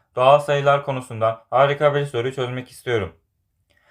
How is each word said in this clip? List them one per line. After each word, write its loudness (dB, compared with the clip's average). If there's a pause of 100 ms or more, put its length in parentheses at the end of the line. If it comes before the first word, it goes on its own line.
(160)
doğal 6
sayılar 0
konusunda -6
harika 2
bir -4
soruyu -6
çözmek -8
istiyorum. -6 (760)